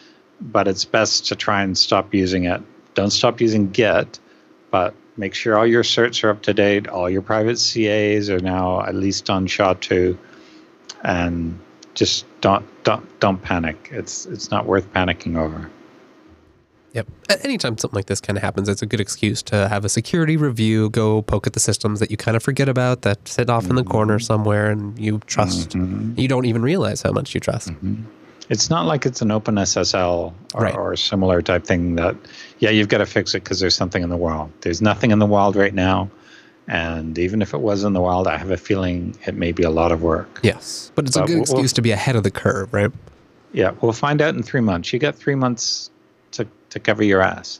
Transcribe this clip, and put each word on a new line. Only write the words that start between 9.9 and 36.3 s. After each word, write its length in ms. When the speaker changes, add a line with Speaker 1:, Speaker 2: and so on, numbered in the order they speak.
Speaker 1:
and 560
just 320
don't, 240
don't, 360
don't 220
panic. 500
It's, 340
it's 260
not 140
worth 280
panicking 440
over. 320
Speaker 2:
Yep. 140
A-, 140
anytime 340
something 180
like 100
this 160
kinda 180
happens, 300
it's 140
a 20
good 140
excuse 440
to 240
have 180
a 40
security 480
review, 540
go 320
poke 240
at 60
the 60
systems 400
that 120
you 60
kinda 220
forget 300
about 320
that 260
sit 220
off 200
in 60
the 80
corner 340
Speaker 1:
Mm-hmm. 80
Speaker 2:
somewhere 440
and 300
you 260
trust. 440
Speaker 1:
Mm-hmm. 500
Speaker 2:
You 80
don't 180
even 160
realize 400
how 100
much 220
you 60
trust. 300
Speaker 1:
Mm-hmm. 340
It's 200
not 160
like 200
it's 160
an 100
Open 260
S 200
S 180
L 400
or, 80
Speaker 2:
Right. 140
Speaker 1:
or 200
similar 460
type 240
thing 300
that, 200
yeah, 100
you've 200
gotta 180
fix 260
it 100
'cause 160
there's 160
something 280
in 60
the 80
wild. 340
There's 200
nothing 300
in 80
the 60
wild 300
right 180
now. 360